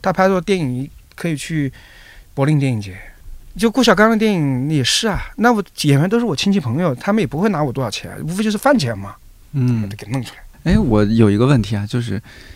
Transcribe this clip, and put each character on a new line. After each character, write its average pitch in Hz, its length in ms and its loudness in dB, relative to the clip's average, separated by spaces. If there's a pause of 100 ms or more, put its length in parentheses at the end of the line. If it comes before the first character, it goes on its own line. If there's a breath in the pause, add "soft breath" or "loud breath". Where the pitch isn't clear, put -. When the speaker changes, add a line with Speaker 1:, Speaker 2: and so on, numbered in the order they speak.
Speaker 1:
他 190 120 -2
拍 190 160 2
的 190 120 2
电 190 160 -2
影 135 320 -4 (280)
可 - 120 -6
以 160 80 -4
去 143 360 -4 (600 loud breath)
柏 139 120 0
林 151 140 2
电 135 120 0
影 110 80 -2
节， 95 160 -12 (640)
就 220 100 2
顾 240 140 2
晓 233 100 6
刚 208 160 6
的 226 80 2
电 214 160 2
影 139 380 0
也 143 140 2
是 - 240 -2
啊。 214 300 -4
那 240 140 4
我 214 80 0 (200)
演 139 180 4
员 160 100 2
都 233 120 2
是 240 40 -2
我 180 120 -2
亲 196 160 0
戚 196 80 2
朋 127 200 -4
友， 165 140 0
他 160 180 -4
们 214 80 2
也 160 60 0
不 131 140 -6
会 214 80 2
拿 175 120 0
我 139 120 -2
多 135 100 -4
少 113 80 -2
钱， - 320 -12
无 151 60 -6
非 190 160 -2
就 214 40 0
是 214 80 -2
饭 269 220 2
钱 117 180 -2
嘛。 98 200 -14 (380)
Speaker 2:
嗯。 123 280 0
Speaker 1:
把 101 60 -4
它 104 80 -12
给 101 160 -16
弄 131 100 -4
出 110 100 -12
来。 - 400 -4
Speaker 2:
哎， 202 60 4
我 117 260 4
有 110 240 4
一 101 80 4
个 117 100 2
问 135 140 4
题 101 140 -2
啊， 101 100 -2
就 120 160 -4
是 107 220 -6 (340 loud breath)